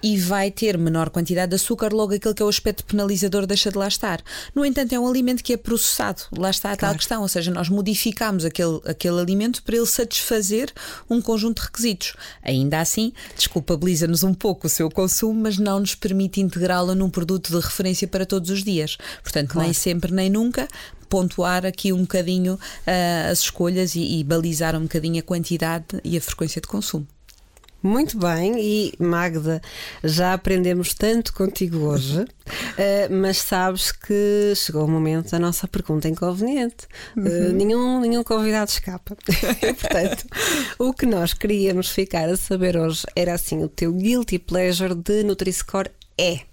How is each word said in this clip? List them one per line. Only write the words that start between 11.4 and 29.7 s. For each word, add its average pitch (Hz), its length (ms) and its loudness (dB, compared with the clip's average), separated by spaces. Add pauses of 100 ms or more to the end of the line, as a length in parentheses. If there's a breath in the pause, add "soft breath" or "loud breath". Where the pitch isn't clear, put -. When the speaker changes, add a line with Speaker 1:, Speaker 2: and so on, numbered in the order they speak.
Speaker 1:
de - 60 -6
requisitos. - 480 -2 (280 loud breath)
Ainda 139 380 2
assim, 220 320 0 (240 loud breath)
desculpabiliza-nos 170 840 2
um 190 120 4
pouco 180 320 -2
o 156 40 0
seu 160 200 0
consumo, 220 520 0
mas 214 160 0
não 196 220 2
nos 202 140 -2
permite 196 460 0
integrá-lo 180 540 0
num 190 160 2
produto 175 400 -2
de 170 80 2
referência 185 480 0
para 190 200 -2
todos 185 240 -2
os 196 120 0
dias. 175 340 0 (260 loud breath)
Portanto, 147 300 -2
Speaker 2:
Claro. 165 140 2
Speaker 1:
nem 170 80 2
sempre, 170 380 0
nem 190 180 2
nunca, 240 380 0 (400 loud breath)
pontuar 180 560 2
aqui 190 280 0
um 180 100 2
bocadinho, 185 560 0 (280 loud breath)
ah, 175 440 2
as 175 100 0
escolhas 180 540 0
e, 170 260 0
e 147 40 -2
balizar 165 520 0
um 160 60 0
bocadinho 165 380 -2
a - 20 -8
quantidade 165 640 -2 (180)
e 170 120 -2
a 160 40 0
frequência - 400 -4
de - 80 -14
consumo. 170 380 -4 (760)
Speaker 2:
Muito 233 360 2
bem, 175 400 2
e 208 400 0
Magda, 165 640 0 (400 loud breath)